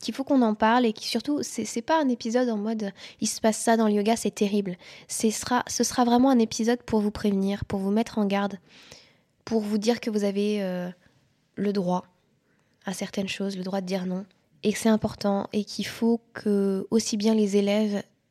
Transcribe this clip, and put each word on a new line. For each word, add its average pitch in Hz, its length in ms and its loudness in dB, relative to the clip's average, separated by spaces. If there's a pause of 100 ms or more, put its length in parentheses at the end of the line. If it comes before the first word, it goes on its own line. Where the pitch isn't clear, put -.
qu'il - 140 -8
faut 269 100 -6
qu'on 269 180 4
en 220 120 4
parle 233 320 4
et 220 60 2
que - 100 -8
surtout, 277 400 -2
c'est, - 220 -6
c'est 226 180 -6
pas 320 180 2
un 285 80 2
épisode 240 400 0
en 226 80 -2
mode, « 214 360 -4 (280)
Il 220 80 -2
se - 120 -6
passe 220 180 2
ça 226 180 4
dans 226 100 4
le 214 60 4
yoga, 208 240 2
c'est 208 180 -4
terrible. » 202 420 0 (320)
C'est - 220 0
sera, - 360 -2
ce - 180 -2
sera 247 200 2
vraiment 240 260 6
un 254 80 6
épisode 226 440 0
pour 220 180 0
vous 208 100 0
prévenir, 196 560 -2
pour 202 140 -4
vous 196 100 -2
mettre 226 280 0
en 208 60 2
garde, 202 340 0 (840)
pour 226 160 0
vous 208 180 -2
dire 226 220 0
que 233 100 -4
vous 208 140 0
avez, 202 380 0
euh, 180 260 -4 (680)
le 202 160 -2
droit 180 320 0 (800)
à 190 80 -6
certaines 196 360 -6
choses, 196 280 -6
le 185 60 -8
droit 190 180 -4
de 185 60 -8
dire 185 200 -4
non, 185 200 -6 (380)
et 208 80 2
que 196 60 -4
c'est - 100 0
important 208 640 0
et 208 120 -2
qu'il - 220 -8
faut 233 340 0 (120)
que 196 580 0
aussi 220 260 0
bien 214 180 2
les 208 220 2
élèves 202 460 2 (280)